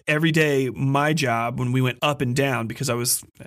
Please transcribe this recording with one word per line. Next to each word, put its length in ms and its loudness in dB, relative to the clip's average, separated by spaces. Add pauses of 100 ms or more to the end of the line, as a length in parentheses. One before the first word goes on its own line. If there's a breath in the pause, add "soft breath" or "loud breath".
every 260 2
day, 360 2
my 440 0
job 460 -2
when 140 -2
we 80 2
went 220 0
up 180 0
and 160 -2
down, 300 0
because 240 -6
I 40 0
was, 300 -2 (220)